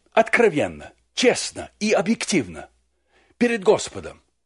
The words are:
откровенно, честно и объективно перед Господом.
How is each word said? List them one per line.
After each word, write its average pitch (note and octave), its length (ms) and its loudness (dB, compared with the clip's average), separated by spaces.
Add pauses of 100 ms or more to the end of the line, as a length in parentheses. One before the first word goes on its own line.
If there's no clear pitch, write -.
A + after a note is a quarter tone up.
(120)
откровенно, D3+ 800 0 (200)
честно - 680 -2
и G#3 140 0
объективно E3 760 -2 (680)
перед A#3 240 0
Господом. G2+ 580 0 (240)